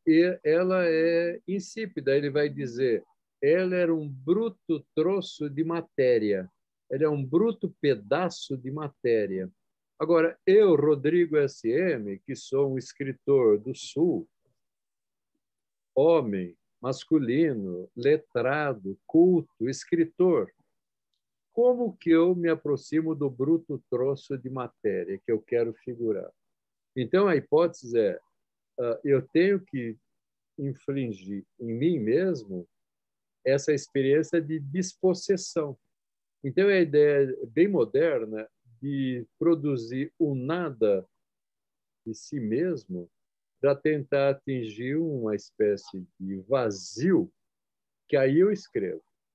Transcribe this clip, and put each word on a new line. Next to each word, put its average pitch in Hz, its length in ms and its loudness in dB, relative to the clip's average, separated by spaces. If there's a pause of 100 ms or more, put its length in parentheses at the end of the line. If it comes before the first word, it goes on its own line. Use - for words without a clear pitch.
e-, 170 380 4
ela 180 420 2
é 170 600 0
insípida, 185 680 -4
ele 147 140 0
vai 147 180 0
dizer, 127 560 -2 (380)
"Ela 180 320 2
era 170 200 2
um 151 140 -4
bruto 160 760 -2 (100)
troço 175 540 -2
de 143 160 -2
matéria, 120 840 0 (400)
ela 135 140 0
é 156 40 4
um 143 160 -2
bruto 180 560 0
pedaço 139 760 -2
de 127 140 -12
matéria." 110 800 -2 (480)
Agora, 160 480 2
eu, 196 280 8
Rodrigo 151 640 2
S 135 320 0
M, 120 520 -2
que 135 140 -10
sou 135 380 -2
um 131 60 -4
escritor 127 800 2
do 123 160 -8
Sul, 143 520 -2 (1700)
homem, 120 640 2 (240)
masculino, 123 1120 -2
letrado, 127 1120 -2
culto, 165 640 2
escritor, 165 800 -2 (1040)
como 240 440 2
que - 140 -2
eu 170 240 4
me 170 140 -2
aproximo 160 640 -2
do 143 140 -2
bruto 135 640 -2
troço 135 480 -4
de 123 100 -12
matéria 98 680 -6
que - 120 -8
eu 110 100 0
quero 117 340 -2
figurar? 110 560 -6 (640)
Então, 180 320 2
a 220 80 2
hipótese 147 640 0
é, 104 200 2 (600)
ah, 120 260 -4
eu 139 160 2
tenho 185 400 2
que 120 380 -8 (600)
infligir 120 840 -8 (160)
em 117 140 -8
mim 151 240 0
mesmo 113 680 -2 (800)
essa 139 300 2
experiência 143 640 0
de 156 180 -6
despossessão. 180 1200 -4 (640)
Então, 185 280 2
é 196 80 4
a 180 40 4
ideia 143 560 4 (100)
bem 160 200 2
moderna 120 800 0 (320)
de 131 460 -4 (120)
produzir 139 800 -2
o 147 160 0
nada 127 720 -2 (1000)
de 110 80 -8
si - 260 -10
mesmo 113 680 -6 (500)
para 139 160 2
tentar 139 540 0
atingir 127 640 -6
uma 135 380 -4
espécie 98 720 -4 (120)
de 95 180 -8 (120)
vazio 120 800 -2 (800)
que 147 80 0
aí 135 220 4
eu 196 120 4
escrevo. 98 520 -6 (320)